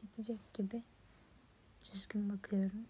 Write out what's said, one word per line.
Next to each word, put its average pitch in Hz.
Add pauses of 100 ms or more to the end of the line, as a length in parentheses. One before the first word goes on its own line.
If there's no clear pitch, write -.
gidecek 214
gibi. 220 (1000)
Düzgün 202
bakıyorum. 196